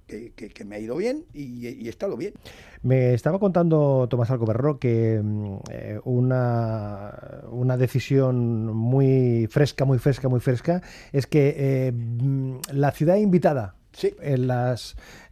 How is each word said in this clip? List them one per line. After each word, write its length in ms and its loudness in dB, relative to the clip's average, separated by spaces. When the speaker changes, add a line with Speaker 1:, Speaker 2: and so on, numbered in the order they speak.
Speaker 1:
que, 260 -16
que, 160 -16
que 160 -18
me 120 -14
ha 20 -8
ido 180 -6
bien 380 -4
y, 340 -12
y 180 -12
he 40 -6
estado 260 -6
bien. 160 -8
Speaker 2:
Me 300 2
estaba 260 0
contando 720 2
Tomás 220 0
Alcoberro 480 0
que, 440 2
mm, 340 -4
eh, 340 -10
una, 1500 -2
una 260 0
decisión 960 2
muy 760 4
fresca, 340 0
muy 140 4
fresca, 300 0
muy 120 2
fresca, 420 0
es 140 0
que, 300 4
eh, 360 0
mm, 640 -2
la 200 2
ciudad 240 2
invitada 600 2
Speaker 1:
Sí. 300 -4
Speaker 2:
en 240 0
las, 500 -2